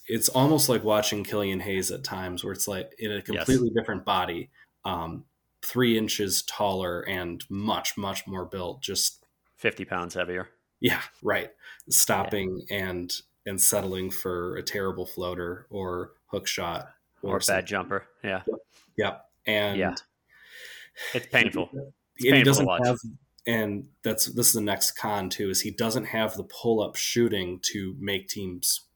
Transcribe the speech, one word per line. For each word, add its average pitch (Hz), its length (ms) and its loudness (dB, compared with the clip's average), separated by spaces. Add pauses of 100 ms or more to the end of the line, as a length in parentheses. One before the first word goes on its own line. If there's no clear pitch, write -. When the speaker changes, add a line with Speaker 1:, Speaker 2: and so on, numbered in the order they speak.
Speaker 1:
it's 110 220 2
almost 135 400 6
like 107 160 4
watching 107 400 2
Killian 98 340 0
Hayes 95 320 0
at - 140 -6
times, 92 400 -6
where 98 80 -4
it's - 160 -2
like 92 300 -6
in 107 120 -4
a 104 60 -4
Speaker 2:
Yes. 101 80 -6
Speaker 1:
completely 113 460 2
different 107 340 -2
body, 90 460 -2 (340)
um, 87 400 -6 (380)
three 117 360 4
inches 104 440 0
taller 92 580 -2
and 90 500 -6
much, 98 480 -2
much 98 300 -6
more 95 160 -6
built, 90 360 -8
just - 440 -2 (320)
Speaker 2:
Fifty 98 280 -2
pounds 90 300 -4
heavier. 90 360 -4 (280)
Speaker 1:
Yeah, - 240 2 (180)
right. 98 300 -2 (360)
Speaker 2:
Yeah. - 60 -2
Speaker 1:
Stopping 98 800 2
and, 90 420 -4 (320)
and 95 160 -4
settling 95 480 2
for 90 460 -4
a 92 80 -6
terrible 95 420 -4
floater 90 640 -6
or 90 440 -6 (140)
hook 98 200 -6
shot - 460 -4 (300)
or 98 80 -4
Speaker 2:
Or 98 80 2
a - 20 -
bad - 40 0
Speaker 1:
something. 95 220 2
Speaker 2:
jumper. 98 400 -4 (160)
Yeah. 95 240 -2
Speaker 1:
Yep. 104 120 -2 (400)
Yep. 98 260 -2 (220)
And 104 340 2
Speaker 2:
Yeah. 85 140 2 (1200)
It's 123 140 -2
painful. 98 460 4
Speaker 1:
he, 135 60 -10
Speaker 2:
It's 135 40 -8
Speaker 1:
and - 100 -16 (260)
he 127 120 6
Speaker 2:
painful 143 80 10
to 123 60 8
Speaker 1:
doesn't 135 220 6
Speaker 2:
watch. 92 200 2
Speaker 1:
have, 123 120 2 (500)
and 107 400 -2 (160)
that's, 107 220 2
this 120 200 2
is - 60 6
the 113 80 0
next 104 320 0
con 104 360 -2
too, 98 220 -2
is 95 120 2
he 104 100 -4
doesn't 113 320 0
have 110 320 0
the 98 80 -6
pull-up 113 500 0
shooting 98 640 2 (140)
to 95 260 -6
make 98 300 -4
teams 92 540 -4 (140)